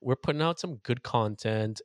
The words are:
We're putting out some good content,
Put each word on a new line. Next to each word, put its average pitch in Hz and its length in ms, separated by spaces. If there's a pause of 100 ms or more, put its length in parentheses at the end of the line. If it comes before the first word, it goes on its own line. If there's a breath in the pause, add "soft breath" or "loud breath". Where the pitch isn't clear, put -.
We're 131 140
putting 151 260
out 170 180
some 175 220
good 127 200
content, 110 840